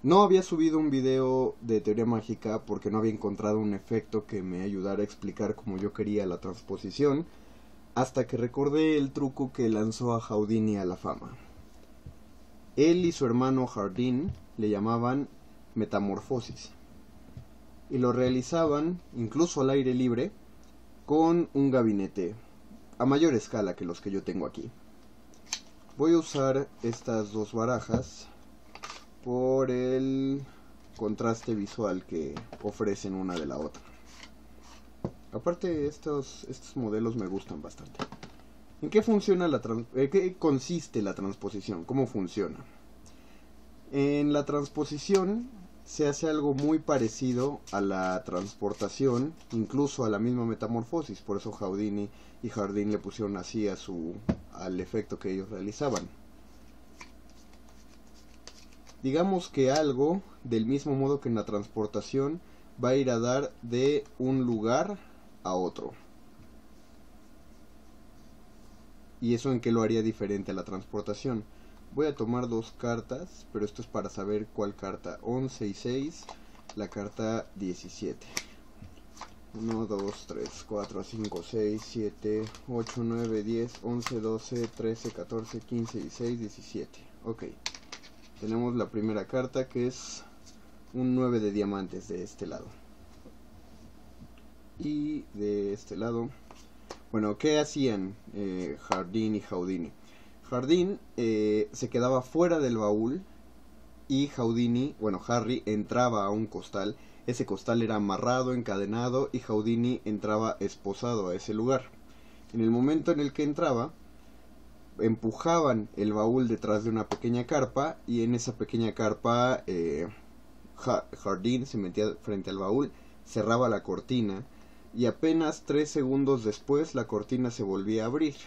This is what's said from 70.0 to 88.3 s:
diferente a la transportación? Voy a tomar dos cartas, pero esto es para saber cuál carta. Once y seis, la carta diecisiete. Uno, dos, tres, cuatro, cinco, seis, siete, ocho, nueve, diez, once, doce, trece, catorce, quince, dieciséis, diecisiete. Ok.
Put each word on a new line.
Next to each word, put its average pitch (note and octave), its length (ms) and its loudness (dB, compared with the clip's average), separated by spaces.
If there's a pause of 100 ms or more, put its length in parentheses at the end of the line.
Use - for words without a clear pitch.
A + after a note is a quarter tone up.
diferente G2+ 500 -2
a - 20 -2
la F#2 100 -6
transportación? G#2 800 -4 (480)
Voy D3 140 0
a C#3+ 80 -2
tomar B2 340 -2
dos A2+ 300 -4
cartas, B2 720 -6
pero G#2 120 -2
esto A2 180 -8
es - 60 -12
para G2+ 220 -4
saber G#2 420 -2
cuál G2+ 240 -4
carta. F#2 460 -8
Once B2+ 440 -4
y G2 80 -4
seis, C3+ 500 -6 (520)
la G#2 120 -6
carta A2 680 -4
diecisiete. F#2 720 -8 (1300)
Uno, A2+ 320 -2
dos, G2 420 -4
tres, - 400 -8
cuatro, G2+ 340 -6
cinco, G2 400 -6
seis, G#2+ 400 -2
siete, G#2+ 640 -4 (240)
ocho, A#2+ 340 -4
nueve, A#2 400 0
diez, A#2 300 -2 (100)
once, A#2+ 380 -4
doce, A2 480 -2
trece, A2+ 420 -4
catorce, A2 500 -8
quince, A#2 380 -4
dieciséis, A#2 400 -6
diecisiete. G#2+ 600 -10 (260)
Ok. A2+ 200 -8 (1000)